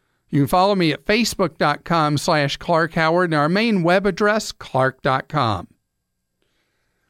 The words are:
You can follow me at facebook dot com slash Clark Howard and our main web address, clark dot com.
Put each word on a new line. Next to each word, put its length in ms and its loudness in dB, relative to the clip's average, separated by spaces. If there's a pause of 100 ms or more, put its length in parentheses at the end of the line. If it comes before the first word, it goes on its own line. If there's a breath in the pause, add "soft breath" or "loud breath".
(280)
You 120 0
can 80 0
follow 260 2
me 160 2
at 160 -6
facebook 500 -2
dot 280 -2
com 340 0
slash 380 0
Clark 380 -2
Howard 360 0
and 80 0
our 100 2
main 360 0
web 220 2
address, 440 -2
clark 520 -2
dot 260 -2
com. 400 -2 (1400)